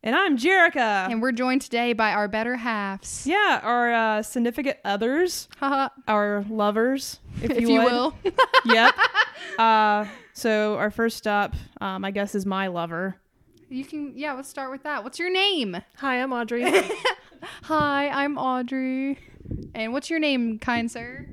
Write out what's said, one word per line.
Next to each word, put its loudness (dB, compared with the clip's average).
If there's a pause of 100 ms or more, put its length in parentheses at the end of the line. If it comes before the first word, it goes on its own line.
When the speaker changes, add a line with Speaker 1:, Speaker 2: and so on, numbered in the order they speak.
Speaker 1:
And 0
I'm 2
Jerica. 2
Speaker 2:
And -2
we're 0
joined 0
today 0
by 2
our 0
better -2
halves. -6
Speaker 1:
Yeah, 4
our, 2
uh, 2
significant -2
others. 0
Speaker 2:
Haha. 0 (180)
Speaker 1:
Our 0
lovers, 0 (220)
if -2
Speaker 2:
If 0
Speaker 1:
you 4
Speaker 2:
you 8
Speaker 1:
would. 6
Speaker 2:
will. 0
<laughs> -2 (320)
Speaker 1:
Yep. 8 (640)
Uh, 4 (260)
so 0
our -2
first -2
up, 0 (260)
um, -6
I -4
guess, -4
is -2
my -2
lover. -6 (500)
Speaker 2:
You -8
can, -10
yeah, -6
let's -12
start -10
with -12
that. -6
What's -14
your -4
name? 0 (220)
Speaker 3:
Hi, -2
I'm -2
Audrey. -4
Speaker 2:
<laughs> -2
Hi, 0
I'm -2
Audrey. -2 (560)
And -4
what's -4
your -2
name, 0
kind -2
sir? -14